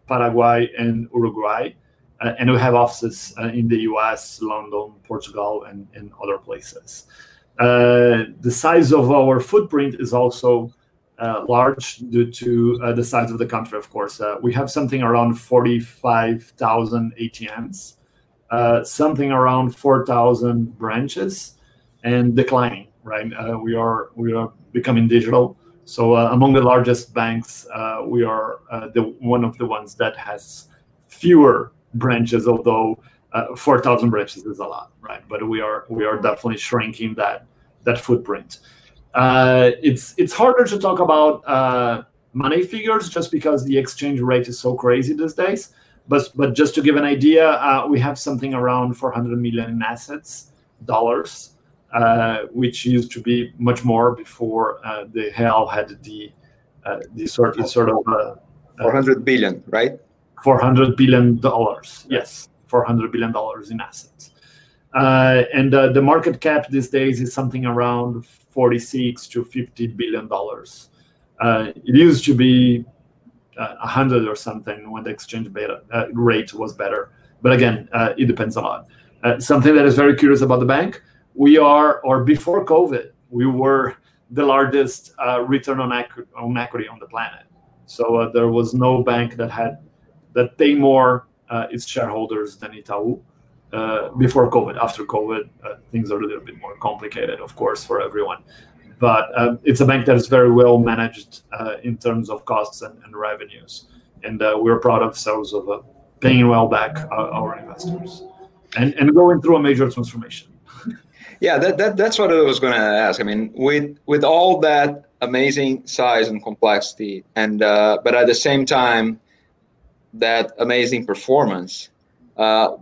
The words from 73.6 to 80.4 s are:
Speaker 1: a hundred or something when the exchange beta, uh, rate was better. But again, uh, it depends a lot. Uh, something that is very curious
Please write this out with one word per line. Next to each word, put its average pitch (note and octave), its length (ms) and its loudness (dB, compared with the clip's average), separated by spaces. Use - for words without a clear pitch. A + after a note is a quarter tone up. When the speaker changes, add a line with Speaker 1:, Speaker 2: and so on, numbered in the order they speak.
Speaker 1:
a A2+ 40 -10
hundred B2 400 0
or G#2+ 80 -6
something G#2+ 540 -12
when A2 140 -12
the A2+ 60 -10
exchange A2 420 -12
beta, G#2 300 -10
uh, A#2 220 -4
rate A#2 400 0
was G#2+ 200 -10
better. G2+ 380 -6
But B2 100 4
again, A#2+ 400 2
uh, A2+ 260 -2
it C3 80 0
depends A2 300 -2
a A2 60 -6
lot. G#2+ 260 -8
Uh, A#2+ 160 0
something D3 360 4
that C#3+ 100 6
is B2+ 100 4
very C#3+ 200 4
curious C#3 260 4